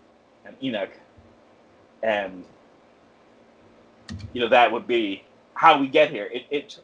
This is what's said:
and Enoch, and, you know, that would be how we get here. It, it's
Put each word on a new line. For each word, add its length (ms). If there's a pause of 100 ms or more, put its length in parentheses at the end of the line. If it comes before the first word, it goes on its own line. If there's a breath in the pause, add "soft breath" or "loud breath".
(460)
and 180
Enoch, 280 (1120)
and, 420 (1900)
you 80
know, 80
that 240
would 160
be 360 (320)
how 220
we 100
get 220
here. 240
It, 160
it's 340